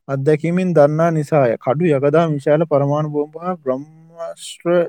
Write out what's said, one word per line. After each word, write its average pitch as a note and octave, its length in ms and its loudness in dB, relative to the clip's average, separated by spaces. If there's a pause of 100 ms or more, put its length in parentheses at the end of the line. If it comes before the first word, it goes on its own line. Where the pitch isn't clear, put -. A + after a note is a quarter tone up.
අත්දැකීමෙන් D3+ 640 0
දන්නා D#3 380 4
නිසාය. C#3+ 460 0
කඩු, D3+ 300 -2
යකදා, D3 420 2
විශාල D3+ 360 0
පරමාණු D3 460 0
බෝම්බ D3 260 -6
හා F3+ 200 -6
බ්‍රහ්මාස්ත්‍ර D#3+ 1120 -10 (200)